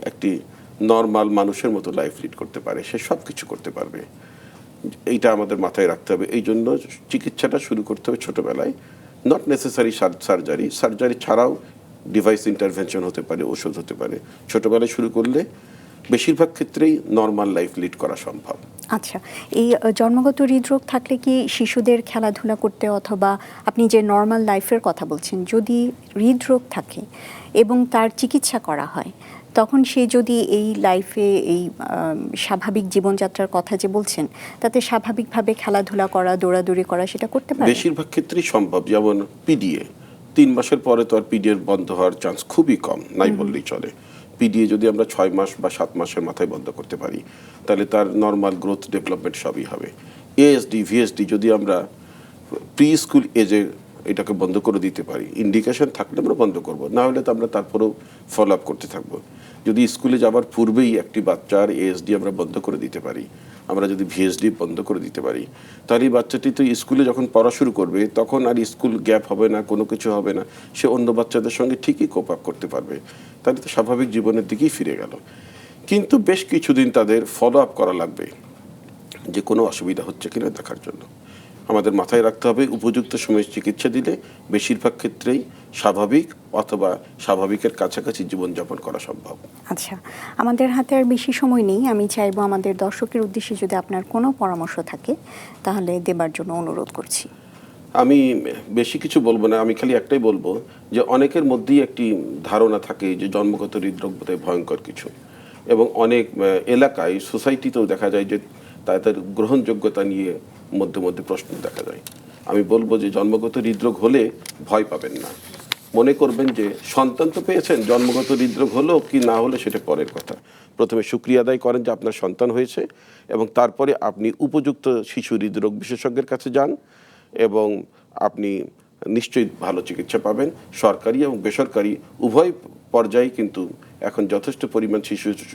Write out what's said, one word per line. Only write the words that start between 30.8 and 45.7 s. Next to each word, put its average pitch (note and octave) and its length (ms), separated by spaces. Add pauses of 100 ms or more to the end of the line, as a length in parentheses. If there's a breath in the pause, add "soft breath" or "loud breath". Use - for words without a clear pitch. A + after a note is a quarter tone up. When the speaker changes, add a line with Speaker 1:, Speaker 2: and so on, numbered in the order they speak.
Speaker 2:
এই, F3 320 (100)
আহ, - 560
স্বাভাবিক G3 540
জীবনযাত্রার G3 600
কথা F#3 260
যে G3 100
বলছেন, G3 400 (340 loud breath)
তাতে A#3 200
স্বাভাবিকভাবে A3+ 720
খেলাধুলা G3+ 540
করা, F#3 300
দৌড়াদৌড়ি F#3 460
করা, F#3 240
সেটা A3 200
করতে C4+ 260
পারে? C4+ 180
Speaker 1:
বেশিরভাগ D#3 380
ক্ষেত্রেই E3+ 340
সম্ভব। F#2 440
যেমন G#2 380 (200)
পিডিএ, G2+ 340 (560 loud breath)
তিন C3+ 180
মাসের B2 240
পরে A#2 280
তো A2+ 120
আর A2 120
পিডিএ G#2+ 220
এর G2+ 140
বন্ধ F#2 260
হওয়ার F2+ 200
চান্স - 380
খুবই D3+ 280
কম, - 240 (100)
নাই - 180
Speaker 2:
হুম। G3+ 80
Speaker 1:
বললেই G3+ 240
চলে। - 280 (480 loud breath)
পিডিএ A2 300
যদি G#2+ 200
আমরা G#2+ 220
ছয় F#2+ 200
মাস G2 200 (100)
বা F#2 100
সাত - 280